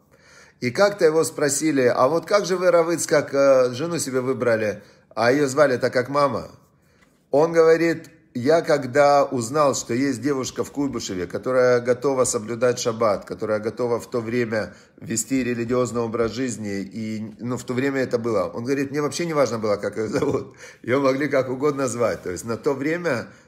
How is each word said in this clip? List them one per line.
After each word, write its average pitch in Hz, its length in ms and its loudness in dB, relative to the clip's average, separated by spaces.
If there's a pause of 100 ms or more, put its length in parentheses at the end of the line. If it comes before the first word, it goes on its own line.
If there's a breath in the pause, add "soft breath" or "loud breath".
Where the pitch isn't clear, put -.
(580 loud breath)
И 123 100 -4
как-то 196 360 2
его 156 180 4
спросили: 143 580 0
«А 123 260 4
вот 165 180 0
как 202 200 2
же 180 100 -2
вы, 180 140 2
Рав 170 220 4
Ицхак, 151 420 0
э, 135 400 4
жену 160 240 -4
себе 131 240 -2
выбрали, 113 640 0 (320 loud breath)
а 117 160 4
её 143 160 2
звали 131 300 4
так 120 140 -2
как 123 180 0
мама?» 135 400 0 (800 soft breath)
Он 160 200 4
говорит: 165 600 4 (240)
«Я 156 260 2
когда 143 640 4
узнал, 135 480 0
что 120 220 -6
есть 127 260 -2
девушка 131 420 -4
в - 80 -14
Куйбышеве, 117 540 -4
которая 123 540 2
готова 127 460 0
соблюдать 120 520 -2
шаббат, 110 480 -2
которая 107 340 -4
готова 117 400 -4
в - 80 -14
то 120 140 -4
время 113 540 -4 (260 loud breath)
вести 127 420 -2
религиозный 120 580 -2
образ 113 300 -2
жизни», 104 500 -6
и, 110 580 -8
ну, 120 180 -6
в - 60 -12
то 127 100 -6
время 135 280 -2
это 123 180 0
было. 104 340 -2
Он 117 100 -8
говорит: 139 280 -2
«Мне 147 100 -4
вообще 147 240 -4
не 165 80 -4
важно 123 240 0
было, 104 200 0
как 101 200 -6
её 107 100 -2
зовут. 131 480 -2 (280 loud breath)
Её 131 180 0
могли 135 260 0
как 127 220 0
угодно 135 380 -2
звать». 113 340 -2
То - 80 -8
есть 90 160 -8
на 113 120 -4
то 143 180 -2
время 143 540 -4 (180 loud breath)